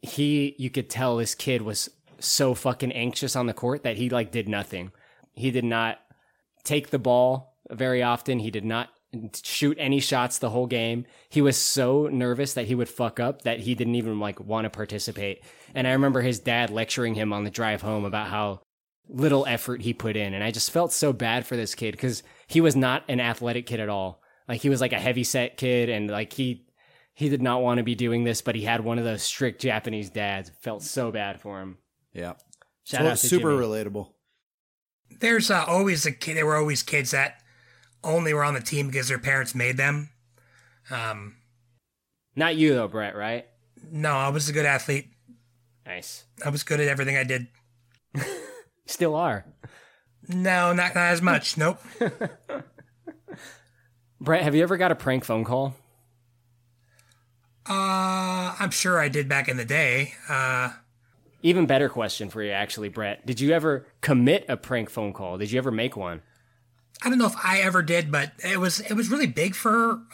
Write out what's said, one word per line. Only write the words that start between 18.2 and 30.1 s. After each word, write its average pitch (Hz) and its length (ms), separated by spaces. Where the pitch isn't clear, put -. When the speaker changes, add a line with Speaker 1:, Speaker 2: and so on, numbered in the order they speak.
Speaker 1:
how 104 340
little 139 380
effort 123 360
he 117 100
put 110 240
in. 101 180
And 101 80
I 110 80
just 110 200
felt 170 220
so 147 200
bad 117 340
for 123 100
this 110 180
kid 110 240
'cause 123 240
he 160 140
was 160 160
not 131 320
an 123 120
athletic 120 460
kid 117 140
at 107 80
all. 95 340
Like, 120 120
he 143 80
was, 135 120
like, 123 120
a 104 80
heavy 123 240
set 123 320
kid, 123 320
and, 107 220
like, 104 240
he, 127 320
he 147 160
did 139 100
not 127 220
wanna 120 200
be 120 120
doing 117 300
this, 117 180
but 117 120
he 110 100
had 117 200
one 117 140
of 117 80
those 107 160
strict - 380
Japanese 107 500